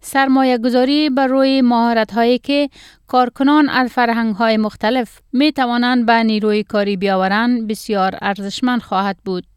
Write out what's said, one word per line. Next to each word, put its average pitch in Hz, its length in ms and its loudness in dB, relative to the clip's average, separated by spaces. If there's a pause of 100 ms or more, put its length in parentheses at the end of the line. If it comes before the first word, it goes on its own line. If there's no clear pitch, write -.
سرمایه 269 560 0
گذاری 254 520 0
بر 269 180 0
روی 269 340 2
مهارت‌هایی 233 760 2
که 285 320 -2 (380)
کارکنان 269 640 2
از 254 200 0
فرهنگ‌های 226 680 0
مختلف 220 640 -2 (140)
می‌توانند 247 720 0
به 226 180 4
نیروی 214 400 0
کاری 202 340 -2
بیاورند 202 720 0
بسیار 196 540 -4
ارزشمند 202 600 -4
خواهد 196 440 -4
بود. 180 180 -6 (140)